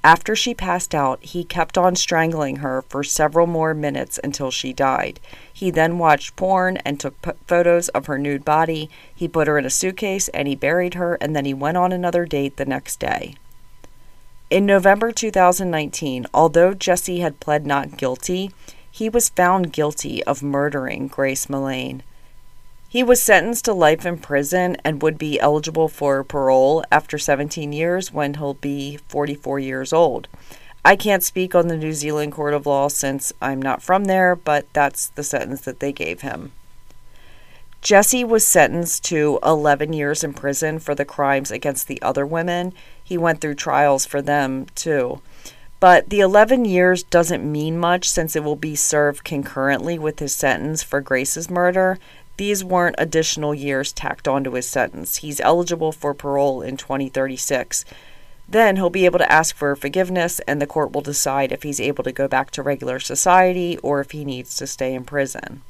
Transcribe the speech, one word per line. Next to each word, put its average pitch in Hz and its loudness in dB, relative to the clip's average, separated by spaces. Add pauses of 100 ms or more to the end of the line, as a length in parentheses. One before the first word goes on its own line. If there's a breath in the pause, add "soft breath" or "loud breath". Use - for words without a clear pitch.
After 170 6
she - -2
passed 180 -4
out, 135 0
he 175 -8
kept - -2
on 180 4
strangling 160 0
her 131 -4
for 139 -8
several 156 2
more 160 -2
minutes 143 -6
until 139 -4
she 131 -6
died. - 0 (320 loud breath)
He 190 -4
then 165 2
watched 156 2
porn 185 0
and 143 -4
took - -10
p-, 170 -6 (160)
photos 175 4
of - -2
her 139 -4
nude 143 -4
body. 156 0 (240 loud breath)
He 175 -6
put 160 0
her 151 2
in 139 0
a 131 -4
suitcase 190 -2
and 143 -4
he 139 -2
buried 175 0
her, 175 -2
and 151 -2
then 143 -2
he 139 -2
went 147 -2
on 180 2
another 175 0
date 143 -2
the 135 -4
next - -6
day. - -6 (1120 soft breath)
In 196 2
November 196 6
two 226 -4
thousand 185 4
nineteen, 151 -4
although 165 4
Jesse 180 -2
had 156 -4
pled 151 -2
not 139 -2
guilty, 180 -4 (400 loud breath)
he 220 -6
was 226 2
found 180 2
guilty 147 -4
of 139 -2
murdering 139 -4
Grace 135 -4
Millane. 131 -6 (840 soft breath)
He 247 -2
was 247 6
sentenced 185 4
to 226 2
life 160 4
in 175 -4
prison 170 0
and 151 -2
would 156 0
be 151 -2
eligible 156 2
for 139 -2
parole 135 2
after 151 0
seventeen 147 -2
years 175 -2
when 143 -2
he'll 143 -6
be 143 -8 (100)
forty-four 139 -4
years 135 -6
old. 160 2 (560 loud breath)
I 185 10
can't 190 0
speak 185 -2
on 170 6
the 165 -2
New 156 -4
Zealand 151 -4
Court 147 -4
of 139 -2
Law 139 2
since 139 -4 (100)
I'm 135 -4
not 135 -4
from 190 2
there, 185 4
but 147 -2
that's 143 0
the - -10
sentence 139 -6
that - -10
they 143 -4
gave 85 -8
him. 131 -10 (1300 soft breath)
Jesse 214 4
was 226 4
sentenced 165 2
to 151 0
eleven 151 2
years 147 -2
in 160 -6
prison 156 -4
for 151 -4
the 143 -2
crimes 139 0
against 135 -4
the - -8
other 139 -2
women. 175 -2 (300 soft breath)
He 180 -6
went 165 0
through 147 -4
trials 139 2
for 143 -4
them, 139 -2 (100)
too. 139 -2 (600 loud breath)
But 180 8
the 202 2
eleven 220 6
years 180 4
doesn't 160 0
mean 151 -2
much 175 0
since 160 -2
it 151 -2
will 147 -2
be 151 -6
served 147 0
concurrently 139 -2
with 156 -4
his 147 -4
sentence 143 0
for 143 -2
Grace's 139 -4
murder. 185 2 (380 loud breath)
These 202 -2
weren't 180 0
additional 156 -2
years 139 -4
tacked - -6
onto 135 0
his 123 -6
sentence. - -4
He's 147 -8
eligible 165 2
for 147 -6
parole 139 -2
in 131 -8
twenty 135 -6
thirty-six. 135 -4 (640 loud breath)
Then 214 4
he'll 185 2
be 185 2
able 175 4
to - 4
ask 160 4
for 143 -2
forgiveness, 175 -2
and 143 -4
the 147 -2
court 147 -2
will 147 -2
decide 139 -2
if 131 -8
he's 143 -6
able 127 -2
to 135 -4
go 139 -2
back 131 0
to 143 -10
regular 135 -4
society 180 2
or 143 -2
if 135 -8
he 151 -10
needs 127 -10
to 135 -8
stay 131 -4
in 127 -8
prison. 135 -6